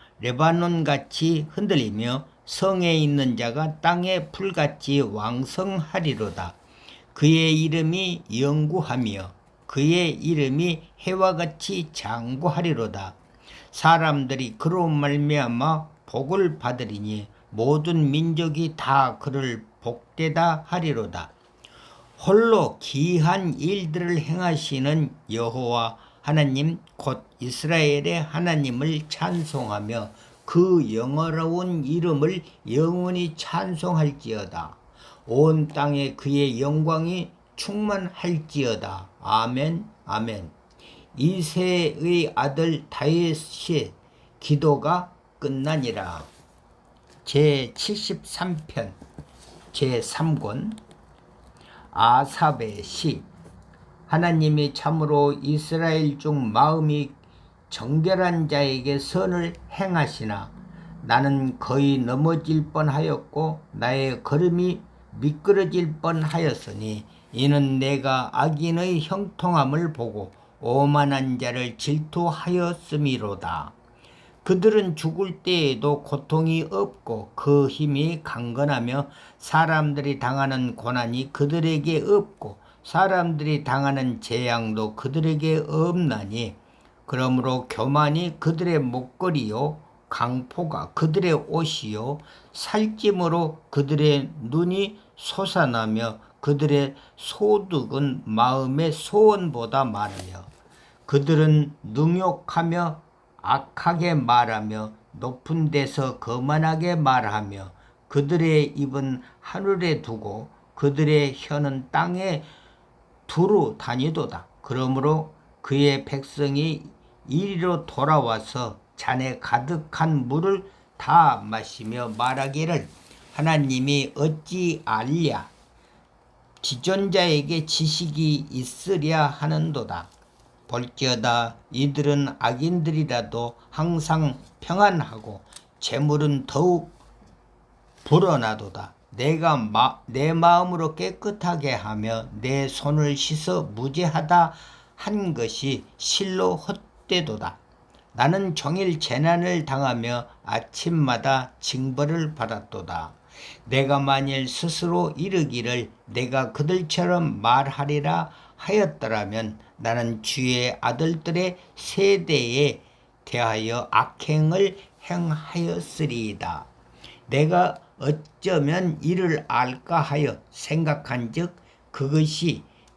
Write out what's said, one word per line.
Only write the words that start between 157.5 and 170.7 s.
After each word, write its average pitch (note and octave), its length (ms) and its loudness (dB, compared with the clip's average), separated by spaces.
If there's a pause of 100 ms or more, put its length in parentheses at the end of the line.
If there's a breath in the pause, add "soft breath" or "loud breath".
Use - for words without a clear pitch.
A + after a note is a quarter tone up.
하였더라면 A2 1000 -2 (200 loud breath)
나는 A2+ 440 -2
주의 B2 600 0
아들들의 E3 760 -2 (200 loud breath)
세대에 D3 1040 2 (420 soft breath)
대하여 A2+ 680 -2
악행을 D#3 880 2 (320 loud breath)
행하였으리이다. D#3 1600 -4 (640 loud breath)
내가 D#3 500 4 (220)
어쩌면 D#3 1040 0
이를 F3 460 0
알까 B2+ 540 0
하여 C3+ 400 -2 (100)
생각한즉 D3+ 1040 -4 (360 soft breath)